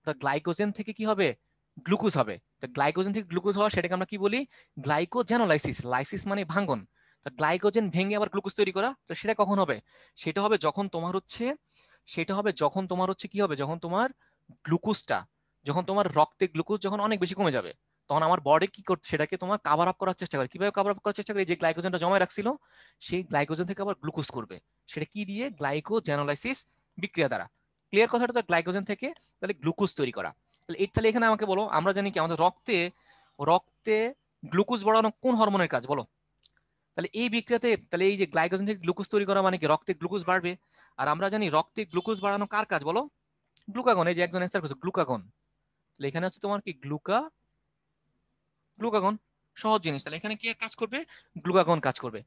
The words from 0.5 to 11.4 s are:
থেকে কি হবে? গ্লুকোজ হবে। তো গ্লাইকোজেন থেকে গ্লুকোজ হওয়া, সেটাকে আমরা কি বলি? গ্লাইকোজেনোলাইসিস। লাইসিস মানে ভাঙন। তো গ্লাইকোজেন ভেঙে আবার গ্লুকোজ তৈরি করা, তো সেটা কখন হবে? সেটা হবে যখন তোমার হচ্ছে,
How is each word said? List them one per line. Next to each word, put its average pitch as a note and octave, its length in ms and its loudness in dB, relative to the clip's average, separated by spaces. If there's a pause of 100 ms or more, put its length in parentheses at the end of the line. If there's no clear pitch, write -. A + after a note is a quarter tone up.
থেকে G#3+ 200 -10
কি A3 120 -4
হবে? F#3+ 180 2 (580)
গ্লুকোজ G3+ 340 2
হবে। G#2 140 0 (260)
তো - 40 -8 (120)
গ্লাইকোজেন D#3+ 380 2
থেকে G#3+ 180 -4
গ্লুকোজ F3+ 260 0
হওয়া, G#3 160 4
সেটাকে F3+ 220 0
আমরা F#3 160 -4
কি G#3 120 -8
বলি? G#3+ 160 2 (440)
গ্লাইকোজেনোলাইসিস। E3+ 960 0 (140)
লাইসিস C#3 380 -4
মানে G3+ 120 -2 (100)
ভাঙন। E3 280 -2 (420)
তো - 60 -10 (100)
গ্লাইকোজেন F3+ 460 2 (100)
ভেঙে G3 240 0
আবার G#3 160 0
গ্লুকোজ G3 240 -4
তৈরি F#3+ 180 2
করা, G#3+ 140 2 (160)
তো - 140 -10
সেটা A3 200 0
কখন G3+ 220 4
হবে? C#3+ 140 0 (460)
সেটা F3+ 220 -2
হবে G#3 120 4 (100)
যখন G3 180 0 (100)
তোমার E3+ 240 -4
হচ্ছে, - 260 -6 (680)